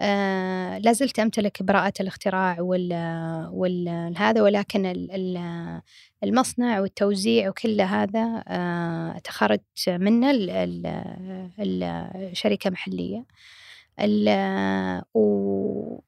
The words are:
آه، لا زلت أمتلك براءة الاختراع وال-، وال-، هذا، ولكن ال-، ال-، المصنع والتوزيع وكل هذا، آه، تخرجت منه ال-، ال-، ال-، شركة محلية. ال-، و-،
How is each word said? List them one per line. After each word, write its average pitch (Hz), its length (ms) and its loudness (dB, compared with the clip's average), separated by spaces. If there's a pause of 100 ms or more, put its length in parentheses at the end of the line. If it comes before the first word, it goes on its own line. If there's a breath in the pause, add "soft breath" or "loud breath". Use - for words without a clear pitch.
آه، 190 760 0
لا 220 160 6
زلت 254 260 0
أمتلك 214 440 0
براءة 196 360 4
الاختراع 185 600 -2
وال-، 170 920 -2
وال-، 175 680 -2
هذا، 220 240 4
ولكن 202 440 4
ال-، 180 260 -4
ال-، 175 720 -6 (420 soft breath)
المصنع 233 560 2
والتوزيع 202 680 2
وكل 208 320 0
هذا، 208 640 0
آه، 170 760 -2
تخرجت 208 400 0 (260)
منه 214 420 4
ال-، 208 180 2
ال-، 180 1120 -6
ال-، 185 800 -4
شركة 202 320 0
محلية. 185 560 -6 (760 loud breath)
ال-، 196 1000 2 (120)
و-، 202 960 0